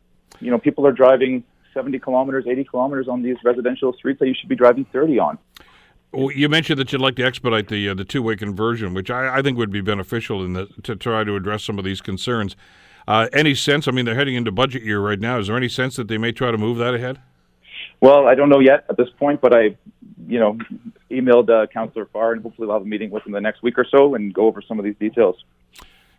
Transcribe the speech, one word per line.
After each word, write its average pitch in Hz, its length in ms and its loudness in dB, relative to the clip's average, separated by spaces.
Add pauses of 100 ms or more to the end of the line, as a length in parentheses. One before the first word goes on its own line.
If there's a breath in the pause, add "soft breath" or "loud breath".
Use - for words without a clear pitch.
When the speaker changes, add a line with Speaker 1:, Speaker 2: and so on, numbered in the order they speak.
(400)
Speaker 1:
You 120 100 -8
know, 120 80 0
people 143 300 2
are 135 60 4
driving 127 500 4 (300)
seventy 135 260 -6
kilometers, 131 480 -2
eighty 123 160 -2
kilometers 131 460 -4
on 123 120 -6
these 123 220 -4
residential 123 480 -2
streets 135 280 -6
that 135 80 0
you 127 60 0
should - 140 -10
be 131 80 -2
driving 123 300 4
thirty 139 340 0
on. 76 180 -2 (760 soft breath)
Speaker 2:
Well, 135 180 -2
you 143 160 0
mentioned 151 320 0
that 131 140 -4
you'd 131 80 -2
like 131 160 0
to 127 80 -2
expedite 113 420 -2
the, 104 220 -4
uh, 98 60 -4
the 95 100 -10
two-way 113 320 -4
conversion, 104 560 -4
which 95 180 -6
I, 131 280 -2
I - 20 0
think 139 160 -2
would 110 140 -4
be 101 100 -6
beneficial 101 640 -6
in 90 80 -6
the, 92 140 -8 (160)
to 113 120 -8
try 110 300 -4
to 104 100 -4
address 101 280 -6
some 104 140 -8
of 98 60 -8
these 95 160 -6
concerns. 104 560 -6 (540 soft breath)
Uh, 113 240 2
any 147 220 2
sense, 143 340 0
I - 20 -2
mean, 127 140 -2
they're 117 100 -2
heading 135 200 -2
into 117 160 -4
budget 123 320 -2
year 104 180 -2
right 104 180 -2
now. 117 200 -4
Is 98 80 -6
there 110 100 -2
any 127 100 -2
sense 127 300 -4
that 117 100 -8
they 110 100 -4
may 113 140 -2
try 120 200 -4
to 113 60 -2
move 113 200 -2
that 120 160 -2
ahead? 127 260 -6 (800 loud breath)
Speaker 1:
Well, 139 280 10
I 127 80 8
don't 143 120 4
know 143 120 8
yet 135 300 6
at - 60 -4
this 123 220 0
point, 143 240 -2
but 123 120 6
I, 110 220 4 (520)
you 117 120 -2
know, 107 180 2 (520)
emailed, 123 400 4
uh, 110 180 4
Councillor 110 380 -8
Farr, 113 280 -2
and 113 80 -8
hopefully 113 260 -10
we'll 104 80 -2
have 101 80 -2
a 104 60 -10
meeting 107 200 -6
with 107 160 -10
him 104 60 -12
the 101 100 -6
next 107 220 -6
week 120 140 -2
or 123 120 2
so 139 260 4
and 104 180 -6
go 95 120 0
over 107 160 0
some 110 180 -8
of 101 60 -6
these 104 140 -6
details. 107 440 0 (760 soft breath)